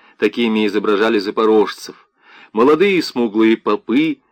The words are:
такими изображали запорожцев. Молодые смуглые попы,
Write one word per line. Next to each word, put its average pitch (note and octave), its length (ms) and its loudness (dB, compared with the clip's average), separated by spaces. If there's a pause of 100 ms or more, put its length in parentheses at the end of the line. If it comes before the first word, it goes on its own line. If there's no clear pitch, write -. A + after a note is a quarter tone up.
(180)
такими A2 500 0
изображали G#2 520 0
запорожцев. G#2+ 880 -2 (440)
Молодые D#3 500 2
смуглые A2+ 560 0
попы, C3 640 -4 (100)